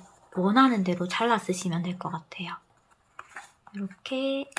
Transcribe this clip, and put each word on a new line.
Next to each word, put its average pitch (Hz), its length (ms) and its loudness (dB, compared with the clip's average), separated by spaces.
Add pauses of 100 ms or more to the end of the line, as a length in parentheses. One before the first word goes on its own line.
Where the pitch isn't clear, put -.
(380)
원하는 214 480 6
대로 180 240 0
잘라 226 280 2
쓰시면 180 460 -2
될 180 160 -6
것 170 100 -8
같아요. 175 460 -10 (1160)
이렇게 269 840 -6